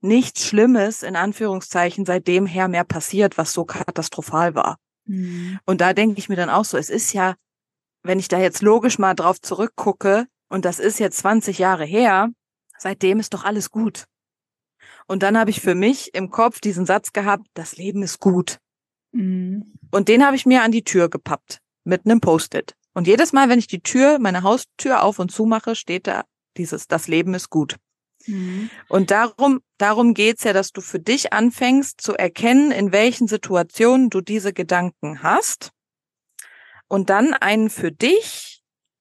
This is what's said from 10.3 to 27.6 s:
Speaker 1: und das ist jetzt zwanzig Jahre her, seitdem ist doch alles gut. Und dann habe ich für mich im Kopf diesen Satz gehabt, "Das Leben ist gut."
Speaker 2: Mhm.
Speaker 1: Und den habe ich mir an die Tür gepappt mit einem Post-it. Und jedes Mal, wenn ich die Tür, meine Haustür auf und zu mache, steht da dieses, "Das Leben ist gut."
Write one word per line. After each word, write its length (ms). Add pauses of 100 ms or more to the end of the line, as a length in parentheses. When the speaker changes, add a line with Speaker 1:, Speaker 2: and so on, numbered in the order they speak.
Speaker 1:
und 160
das 160
ist 180
jetzt 200
zwanzig 400
Jahre 260
her, 440 (500)
seitdem 420
ist 140
doch 100
alles 260
gut. 360 (1000)
Und 160
dann 160
habe 120
ich 100
für 140
mich 400
im 160
Kopf 300
diesen 260
Satz 260
gehabt, 420
"Das 220
Leben 260
ist 180
gut." 380 (540)
Speaker 2:
Mhm. 600 (180)
Speaker 1:
Und 180
den 160
habe 120
ich 100
mir 160
an 100
die 120
Tür 240
gepappt 500 (260)
mit 220
einem 140
Post-it. 540 (200)
Und 120
jedes 260
Mal, 160
wenn 100
ich 80
die 160
Tür, 360
meine 240
Haustür 600
auf 160
und 120
zu 160
mache, 300
steht 300
da 180 (320)
dieses, 320
"Das 200
Leben 260
ist 160
gut." 260 (500)